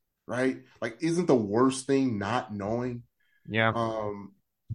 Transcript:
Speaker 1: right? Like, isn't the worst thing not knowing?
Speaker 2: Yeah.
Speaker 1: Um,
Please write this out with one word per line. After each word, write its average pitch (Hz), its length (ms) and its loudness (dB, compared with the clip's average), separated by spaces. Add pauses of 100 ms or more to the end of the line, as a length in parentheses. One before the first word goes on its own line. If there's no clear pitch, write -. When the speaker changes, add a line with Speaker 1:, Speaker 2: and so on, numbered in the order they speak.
(260)
Speaker 1:
right? 131 300 -2 (240)
Like, 117 220 -6
isn't 165 240 0
the 147 80 6
worst 117 520 2
thing 135 320 2
not 107 360 -2
knowing? 120 480 -4 (440)
Speaker 2:
Yeah. 110 280 4
Speaker 1:
Um, 110 580 -4 (420)